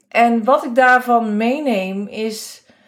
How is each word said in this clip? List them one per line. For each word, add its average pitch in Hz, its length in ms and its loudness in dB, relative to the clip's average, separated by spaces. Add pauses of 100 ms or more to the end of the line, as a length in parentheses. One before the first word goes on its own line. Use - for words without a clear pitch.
en 233 340 2
wat 294 220 2
ik 240 100 -6
daarvan 247 640 2
meeneem 214 680 -2
is, - 580 -10 (220)